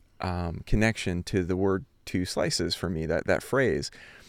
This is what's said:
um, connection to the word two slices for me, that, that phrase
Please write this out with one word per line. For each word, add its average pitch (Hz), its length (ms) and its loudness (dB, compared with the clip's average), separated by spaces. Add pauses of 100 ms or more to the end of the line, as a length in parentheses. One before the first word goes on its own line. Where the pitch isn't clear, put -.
(200)
um, 87 460 -4
connection 107 580 2
to 92 200 0
the 90 120 0
word 95 280 2 (220)
two 90 180 0
slices 85 500 0
for - 140 -4
me, 80 180 -2
that, 78 200 0
that - 160 2
phrase 104 480 0 (380)